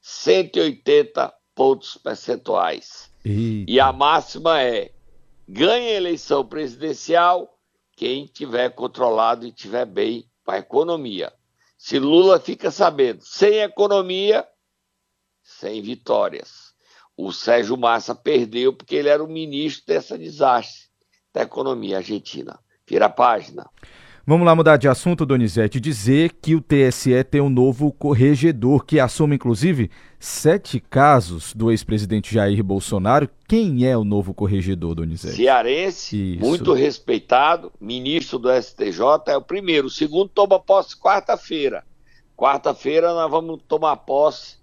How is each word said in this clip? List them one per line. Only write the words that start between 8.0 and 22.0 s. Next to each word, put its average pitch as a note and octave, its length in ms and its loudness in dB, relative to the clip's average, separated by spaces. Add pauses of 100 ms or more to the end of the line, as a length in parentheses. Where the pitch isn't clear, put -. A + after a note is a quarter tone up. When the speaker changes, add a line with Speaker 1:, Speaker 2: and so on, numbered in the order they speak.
Speaker 1:
tiver B2 480 -4
controlado A#2 720 -2
e A#2 60 -14
tiver A#2 340 -8
bem A2 440 -6 (140)
com - 80 -8
a G2 60 -4
economia. B2+ 760 -4 (440)
Se - 220 -6
Lula E3+ 400 6
fica - 320 -6
sabendo, C#3+ 540 -2
sem G#3 360 2
economia, G3+ 880 0 (960)
sem - 380 -14
vitórias. - 920 -6 (420)
O F#2 160 -10
Sérgio A#2 440 0
Massa A#2 380 -2
perdeu B2 580 0
porque - 220 -12
ele D3 140 0
era D3+ 160 2
o D#3+ 40 -14
ministro D#3 580 -8
dessa D#3+ 320 -4
desastre C#3+ 680 -2 (440)
da A2+ 100 -4
economia A#2 540 -6
argentina. F#2+ 640 -10 (280)